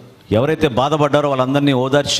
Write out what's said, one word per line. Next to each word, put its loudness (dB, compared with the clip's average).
ఎవరైతే 0
బాధపడ్డారో 0
వాళ్ళందరినీ 0
ఓదార్చి 0